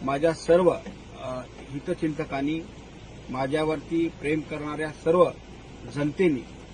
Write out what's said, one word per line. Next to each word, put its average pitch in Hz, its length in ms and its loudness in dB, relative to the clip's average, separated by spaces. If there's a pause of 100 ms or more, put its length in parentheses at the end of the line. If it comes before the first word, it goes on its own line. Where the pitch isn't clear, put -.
माझ्या 139 320 2
सर्व, 170 360 6 (520)
अ, 127 200 -8 (300)
हितचिंतकांनी, 151 920 -2 (680)
माझ्यावरती 156 760 0
प्रेम 156 320 0
करणाऱ्या 151 500 -6
सर्व 165 400 6 (680)
जनतेने, 147 460 2 (320)